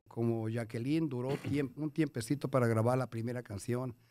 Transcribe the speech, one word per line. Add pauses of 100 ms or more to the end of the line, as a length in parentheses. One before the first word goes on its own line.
como
Jacqueline
duró
tiemp-,
un
tiempecito
para
grabar
la
primera
canción, (140)